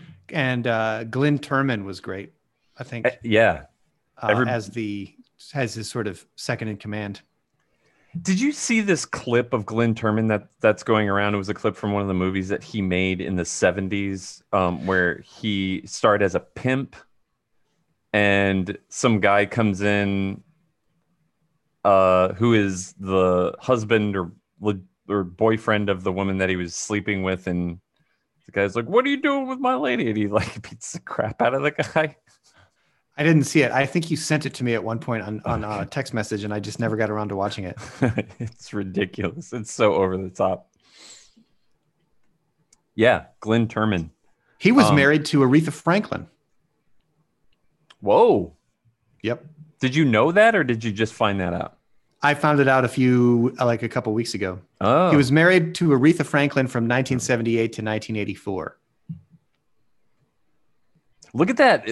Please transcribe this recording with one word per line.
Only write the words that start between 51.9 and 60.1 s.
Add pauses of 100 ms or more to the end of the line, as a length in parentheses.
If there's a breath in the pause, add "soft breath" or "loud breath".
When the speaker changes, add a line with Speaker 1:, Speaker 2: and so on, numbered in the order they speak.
Speaker 1:
I
found
it
out
a
few,
uh,
like,
a
couple
weeks
ago. (220)
Speaker 2:
Oh.
Speaker 1:
He
was
married
to
Aretha
Franklin
from
nineteen
seventy-eight
to
nineteen
eighty-four. (2500)